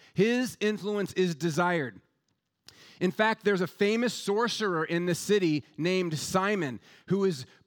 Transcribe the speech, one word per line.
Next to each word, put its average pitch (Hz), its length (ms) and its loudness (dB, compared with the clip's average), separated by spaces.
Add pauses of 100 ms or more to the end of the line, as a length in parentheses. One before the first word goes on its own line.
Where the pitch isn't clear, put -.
(140)
His 233 460 2
influence 208 540 -2
is 180 220 2
desired. 156 680 0 (1000)
In 180 120 0
fact, 220 340 0
there's 196 160 2
a 180 60 0
famous 220 460 0
sorcerer 202 720 -2
in 170 220 -2
the 175 100 0
city 180 480 2 (140)
named 175 420 0
Simon, 185 640 -2 (260)
who 196 160 2
is 151 220 -2 (220)